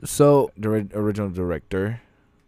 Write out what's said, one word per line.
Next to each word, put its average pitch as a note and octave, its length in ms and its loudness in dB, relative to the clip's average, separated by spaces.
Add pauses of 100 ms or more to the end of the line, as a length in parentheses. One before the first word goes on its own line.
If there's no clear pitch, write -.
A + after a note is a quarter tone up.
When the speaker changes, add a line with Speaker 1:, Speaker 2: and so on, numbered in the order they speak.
Speaker 1:
So C#3+ 520 4
Speaker 2:
The G#2+ 120 -4
ori-, G#2+ 260 -2
original G#2 360 -2
director. F#2 720 -4 (480)